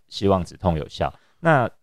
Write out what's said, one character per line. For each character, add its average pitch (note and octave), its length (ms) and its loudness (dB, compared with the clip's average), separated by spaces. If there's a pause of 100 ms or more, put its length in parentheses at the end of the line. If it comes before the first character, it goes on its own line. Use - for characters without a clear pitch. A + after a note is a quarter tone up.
希 - 220 -2
望 F#2+ 120 4
止 - 140 -10
痛 E2 220 0
有 D2 100 -6
效。 - 260 -4 (280)
那 C#3+ 280 2 (140)